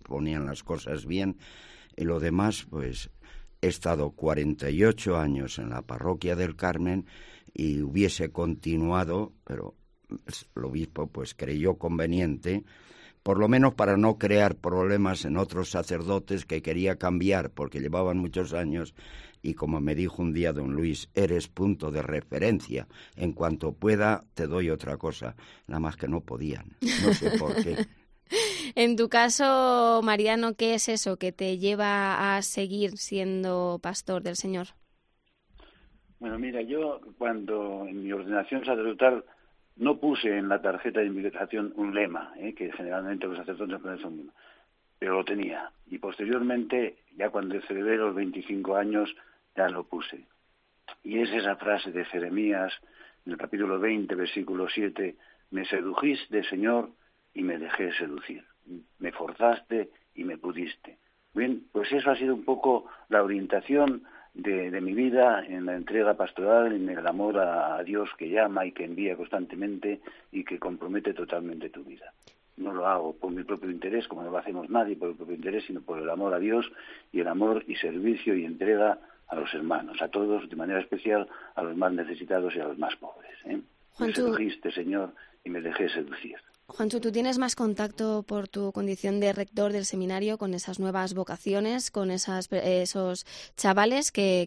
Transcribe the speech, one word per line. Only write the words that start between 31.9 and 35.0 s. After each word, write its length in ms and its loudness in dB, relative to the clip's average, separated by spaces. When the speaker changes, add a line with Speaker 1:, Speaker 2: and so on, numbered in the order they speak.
Speaker 2:
a 60 0
seguir 540 -2
siendo 840 0
pastor 400 -4
del 140 -6
Señor? 320 -4